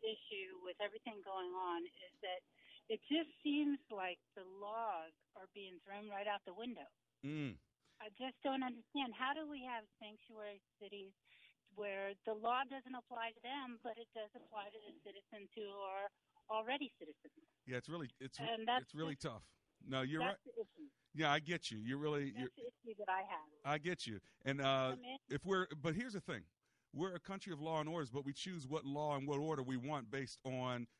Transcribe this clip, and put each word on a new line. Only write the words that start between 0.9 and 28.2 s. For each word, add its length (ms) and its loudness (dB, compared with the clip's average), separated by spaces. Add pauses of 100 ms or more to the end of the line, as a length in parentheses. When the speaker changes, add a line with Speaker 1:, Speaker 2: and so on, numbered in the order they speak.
Speaker 1:
going 300 -2
on 320 4
is 340 -14
that 220 -2 (440)
it 220 0
just 220 4 (100)
seems 380 4 (100)
like 300 -2 (160)
the 80 -10 (180)
laws 500 0 (240)
are 200 -12
being 280 -10
thrown 240 -8
right 200 -2
out 180 0
the 80 -8
window. 320 -6 (400)
Speaker 2:
Mm. 320 -2 (420)
Speaker 1:
I 100 -8 (100)
just 240 -4
don't 180 4
understand. 540 -2
How 180 2
do 160 -4
we 160 -6
have 180 -4 (160)
sanctuary 640 -10 (180)
cities 320 -10 (600)
where 400 0 (120)
the 100 4
law 340 4
doesn't 260 -6
apply 360 -4
to 100 -18
them, 400 -6
but 160 -4
it 160 -10
does 220 -4
apply 340 -8
to 160 -14
the 80 -14 (100)
citizens 520 -14
who 120 -6 (140)
are 300 -2 (380)
already 500 0
citizens? 340 -16 (320)
Speaker 2:
Yeah, 120 -2
it's 120 -6
really, 300 -2
it's, 200 -8
Speaker 1:
And 280 0
that's 160 4
Speaker 2:
it's 120 -20
really 200 0
Speaker 1:
just 80 -12 (100)
Speaker 2:
tough. 100 -10 (440)
No, 160 2
you're 180 2
Speaker 1:
That's 240 2
Speaker 2:
right. 100 -10
Speaker 1:
the 60 -2
issue. 280 -10 (240)
Speaker 2:
Yeah, 180 8
I 80 10
get 320 0
you. 80 -4
You're 180 0
really, 340 2
Speaker 1:
That's 80 -8
Speaker 2:
you're 180 0
Speaker 1:
the 40 -10 (300)
issue 80 -4
that 100 -2
I 120 4
have. 260 -4 (160)
Speaker 2:
I 140 2
get 300 0
you. 120 -4 (240)
And, 180 2
uh, 300 6
Speaker 1:
Come 120 -4
in. 140 -6 (120)
Speaker 2:
if 160 0
we're, 220 4 (140)
but 140 2
here's 180 0
the 80 0
thing. 220 -4 (500)
We're 220 2
a 40 -2
country 340 -4
of 80 -2
law 180 4
and 80 4
orders, 220 2
but 160 0